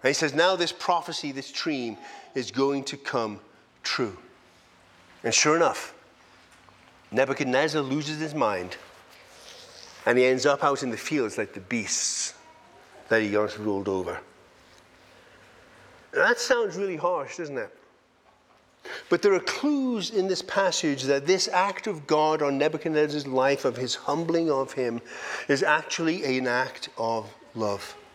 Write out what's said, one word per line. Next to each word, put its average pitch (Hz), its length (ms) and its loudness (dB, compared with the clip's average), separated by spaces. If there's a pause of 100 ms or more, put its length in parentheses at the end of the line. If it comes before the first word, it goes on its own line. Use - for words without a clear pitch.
And 127 60 4
he 143 40 4
says, 143 220 0
"Now 180 220 4
this 170 160 0
prophecy, 165 580 -2
this 135 220 -10
dream, 123 440 -4 (380)
is 123 160 -4
going 139 320 0
to 139 140 -8
come 110 420 -4 (460)
true." 104 340 -2 (1040)
And 117 100 0
sure 151 220 6
enough, - 400 2 (1200)
Nebuchadnezzar 135 680 2
loses 147 380 -2
his 151 160 -6
mind. 98 420 0 (1300)
And 120 140 4
he 127 60 6
ends 127 220 4
up 143 180 2
out 139 180 2
in 127 80 -4
the 110 60 -6
fields 123 420 -2
like 104 140 -4
the 101 80 -12
beasts - 760 -4 (760)
that 113 140 4
he 104 140 0
once 104 200 0
ruled 104 300 -2
over. 95 320 -2 (1900)
That 233 300 4
sounds 226 380 0
really 190 180 -2
harsh, 151 400 -2
doesn't 143 220 -6
it? 107 120 -6 (1400)
But 175 100 4
there 202 140 6
are 175 60 4
clues 262 680 0
in 196 180 0
this 180 140 0
passage 160 640 0
that 139 240 2
this 180 220 2
act 190 380 0
of 156 200 -6
God 156 340 4
on 139 160 2
Nebuchadnezzar's 151 680 0
life, 135 400 2
of 120 100 0
his 127 180 -4
humbling 165 560 0
of 135 220 0
him, 120 300 -2 (460)
is 139 140 4
actually 160 600 2 (140)
an 127 100 0
act 123 480 -2
of 113 320 -2 (260)
love. 104 400 -4 (200)